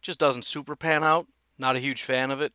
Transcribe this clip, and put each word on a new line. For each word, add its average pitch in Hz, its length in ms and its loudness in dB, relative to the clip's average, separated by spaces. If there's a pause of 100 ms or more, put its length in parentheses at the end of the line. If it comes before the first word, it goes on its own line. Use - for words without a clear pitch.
just - 160 -8
doesn't 131 240 2
super 147 320 -6
pan 156 300 0
out. 160 240 2 (280)
Not 131 200 0
a 127 40 -2
huge 135 220 -4
fan 131 280 0
of 139 100 -4
it 151 140 -2